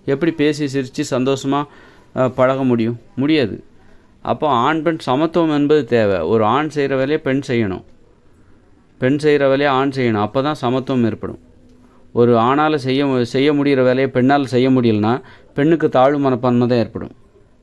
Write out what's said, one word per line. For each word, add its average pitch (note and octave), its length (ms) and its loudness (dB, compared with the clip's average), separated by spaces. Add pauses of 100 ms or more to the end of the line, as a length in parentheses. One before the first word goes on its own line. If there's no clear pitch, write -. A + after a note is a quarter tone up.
எப்படி C#3+ 280 -2
பேசி D3 320 -2
சிரிச்சு C3+ 460 -6
சந்தோஷமா, C3+ 540 -2 (520)
அ, B2+ 120 0
பழக C3 360 0
முடியும்? A#2 340 0 (180)
முடியாது. C3 480 -2 (580)
அப்போ B2 260 -4
ஆண் C#3+ 340 0
பெண் D#3+ 160 -2
சமத்துவம் D#3+ 560 0
என்பது D3 300 2
தேவை. G#2 360 0
ஒரு G#2+ 240 0
ஆண் C#3 300 0
செய்ற C#3 140 -2
வேலையை C3+ 300 -2
பெண் C#3 300 -2
செய்யணும், A2 360 -2 (1120)
பெண் C#3 240 0
செய்ற D3 160 4
வேலையை C#3 280 2
ஆண் C3+ 300 0
செய்யணும். A2+ 300 0
அப்பதான் C#3 360 -4
சமத்துவம் B2+ 420 0
ஏற்படும். G2 340 -4 (720)
ஒரு A#2+ 240 4
ஆணால C#3 380 2
செய்ய C3 320 -2
மு-, B2+ 160 0
செய்ய C#3 300 0
முடிகிற C#3+ 300 2
வேலையை B2+ 300 2
பெண்ணால C3+ 320 2
செய்ய B2+ 260 2
முடியலன்னா A#2 500 2 (340)
பெண்ணுக்கு D#3 340 2
தாழ்வு C3+ 300 2
மனப்பான்மை B2 480 0
தான் A#2+ 120 0
ஏற்படும். - 360 -6 (480)